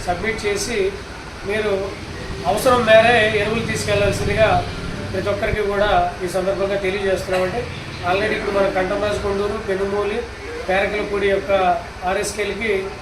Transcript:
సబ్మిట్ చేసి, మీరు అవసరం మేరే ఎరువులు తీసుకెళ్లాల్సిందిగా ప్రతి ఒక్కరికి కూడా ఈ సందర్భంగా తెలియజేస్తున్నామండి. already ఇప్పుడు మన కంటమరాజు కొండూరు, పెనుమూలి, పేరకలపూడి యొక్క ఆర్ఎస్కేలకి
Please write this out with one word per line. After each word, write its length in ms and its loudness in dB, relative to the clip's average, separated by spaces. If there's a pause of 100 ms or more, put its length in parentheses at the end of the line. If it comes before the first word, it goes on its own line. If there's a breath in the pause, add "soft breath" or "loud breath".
సబ్మిట్ 400 -2
చేసి, 460 -2 (540)
మీరు 440 -2 (560)
అవసరం 400 4
మేరే 540 8
ఎరువులు 260 0
తీసుకెళ్లాల్సిందిగా 1000 2 (460)
ప్రతి 160 -2
ఒక్కరికి 340 0
కూడా 520 2 (100)
ఈ 40 -4
సందర్భంగా 480 0
తెలియజేస్తున్నామండి. 840 0 (500)
already 220 0
ఇప్పుడు 240 -2
మన 120 4
కంటమరాజు 500 0
కొండూరు, 340 -2
పెనుమూలి, 680 -2 (460)
పేరకలపూడి 600 0
యొక్క 240 0 (520)
ఆర్ఎస్కేలకి 680 -2 (300)